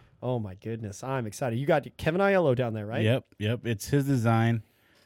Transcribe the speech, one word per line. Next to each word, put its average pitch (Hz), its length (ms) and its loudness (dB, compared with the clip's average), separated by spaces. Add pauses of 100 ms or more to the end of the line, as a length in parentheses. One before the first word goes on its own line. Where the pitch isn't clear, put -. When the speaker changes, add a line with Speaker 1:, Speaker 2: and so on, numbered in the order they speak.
(220)
Speaker 1:
Oh 123 160 -2
my 101 160 -8
goodness, 110 500 -10
I'm 131 220 -4
excited. 117 320 -4
You 139 80 -4
got 151 200 2 (120)
Kevin 170 220 0
Aiello 185 360 4
down 120 160 0
there, 107 140 -6
right? 110 160 -4
Speaker 2:
Yep, 117 220 2 (140)
yep. 107 280 -2
It's 117 220 -4
his 143 180 2
design. 117 560 4 (420)